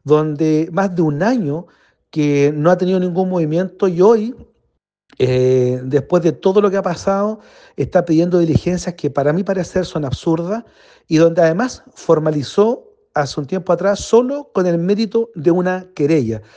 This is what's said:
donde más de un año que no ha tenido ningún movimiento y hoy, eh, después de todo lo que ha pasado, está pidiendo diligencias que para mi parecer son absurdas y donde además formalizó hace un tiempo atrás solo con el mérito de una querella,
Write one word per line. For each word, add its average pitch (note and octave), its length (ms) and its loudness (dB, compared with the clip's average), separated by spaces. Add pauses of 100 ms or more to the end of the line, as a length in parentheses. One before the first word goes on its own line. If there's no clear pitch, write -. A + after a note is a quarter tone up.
donde D#3 640 2
más F#3 240 -2
de F3+ 60 0
un D3+ 220 0
año F3 440 -2 (420)
que D3 460 2
no D3+ 160 2
ha F3+ 60 4
tenido F#3 200 0
ningún F3+ 320 -2
movimiento F3+ 600 -2
y E3+ 120 0
hoy, A3 340 4 (840)
eh, B2+ 640 0
después C#3+ 400 0
de E3 80 2
todo G3 300 0
lo G3+ 100 2
que G3 60 -2
ha F#3+ 40 0
pasado, G3 580 -4 (360)
está E3+ 300 0
pidiendo F3 340 2
diligencias F3 560 -2
que - 140 -6
para C#3+ 240 0
mi F#3+ 100 -2
parecer F#3 420 -4
son D3+ 200 -6
absurdas E3+ 580 -4 (460)
y D#3+ 80 0
donde E3 240 4
además E3+ 420 0 (100)
formalizó D#3 920 0 (280)
hace C#3+ 260 -4
un C#3 80 -6
tiempo F3+ 260 -2
atrás F#3+ 260 0
solo B3+ 540 0
con F#3 120 0
el F3 120 0
mérito G#3 580 -2
de E3+ 160 0
una F#3 440 -2
querella, C3+ 460 0 (160)